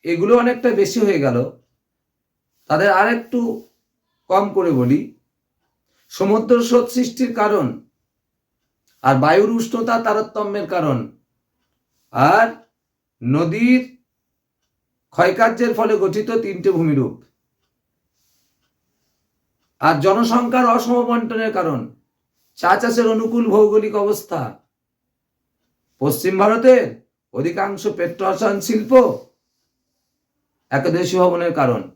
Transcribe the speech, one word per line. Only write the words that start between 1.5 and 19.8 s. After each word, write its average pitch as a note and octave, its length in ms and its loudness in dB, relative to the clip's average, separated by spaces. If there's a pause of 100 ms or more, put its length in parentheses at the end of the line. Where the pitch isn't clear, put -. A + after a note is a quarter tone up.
তাদের E3 220 2
আর F#3+ 160 2 (100)
একটু A#3+ 220 -6 (880)
কম G3 240 2
করে F3 180 0
বলি। B2+ 280 2 (1080)
সমুদ্র A3+ 540 2
স্রোত A#3+ 260 2
সৃষ্টির B3 440 -4
কারণ G#3 340 0 (1300)
আর C3 180 2
বায়ুর F3+ 320 2
উষ্ণতা A#3 480 -2
তারতম্যের G#3 680 -4
কারণ D#3 300 -2 (1120)
আর F3 360 2 (760)
নদীর E3+ 600 2 (1300)
ক্ষয়কার্যের A3+ 640 0
ফলে G#3+ 240 0
গঠিত G3 340 -2
তিনটে G3 400 -2
ভূমিরূপ D3 440 0 (2750)
আর D#3 220 2